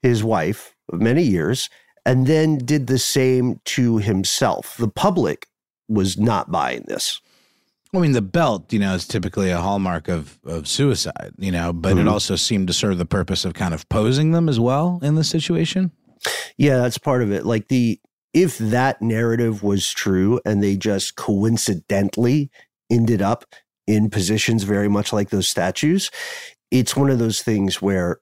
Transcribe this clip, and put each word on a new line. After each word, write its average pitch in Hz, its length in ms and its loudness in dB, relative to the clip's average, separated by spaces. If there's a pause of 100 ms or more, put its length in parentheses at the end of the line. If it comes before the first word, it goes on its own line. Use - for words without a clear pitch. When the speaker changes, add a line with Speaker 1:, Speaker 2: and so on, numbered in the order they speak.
Speaker 1:
his 120 220 2
wife 95 500 -2 (180)
of 85 80 -4
many 123 220 4
years, 98 460 0 (360)
and 131 220 4
then 156 320 2
did 131 300 -2
the 131 100 2
same 127 640 0
to 117 340 2
himself. 98 760 -2
The 117 120 -2
public 170 600 0 (400)
was 95 300 0
not 107 340 0
buying 62 340 -2
this. - 340 -6 (720)
Speaker 2:
I 185 40 2
mean, 160 140 4
the 120 100 2
belt, 107 500 0
you 110 80 2
know, 98 140 0
is 87 120 -4
typically 95 440 -2
a 87 100 0
hallmark 92 480 -2
of, 80 360 -6
of 78 240 -8
suicide, - 680 -2
you 95 140 -4
know, 85 200 -2
but 85 240 -2
Speaker 1:
Mm-hmm. 85 100 4
Speaker 2:
it - 20 4
also 104 280 0
seemed 95 300 0
to 87 60 -2
serve 95 260 0
the 87 80 -2
purpose 95 380 -2
of 90 100 -4
kind 90 200 -2
of - 140 -10
posing 131 440 2
them 170 160 2
as 127 120 0
well 151 420 0
in 151 120 0
this 156 160 0
situation. 165 600 0 (640)
Speaker 1:
Yeah, 135 220 4
that's 123 200 0
part 127 240 0
of 104 100 0
it. 98 140 -2
Like, 107 220 -2
the, 120 320 0 (320)
if 170 260 2
that 123 420 0
narrative 113 640 0
was 101 300 0
true 98 520 2
and 104 180 2
they 98 140 0
just 98 380 -4
coincidentally 110 1400 0 (400)
ended 117 320 2
up 104 220 -2 (420)
in 107 240 2
positions 104 540 0
very 101 240 0
much 101 240 0
like 101 180 -2
those 98 180 0
statues, 151 640 0 (600)
it's 123 240 0
one 139 140 2
of 127 100 2
those 113 220 -2
things 98 380 0
where 92 420 0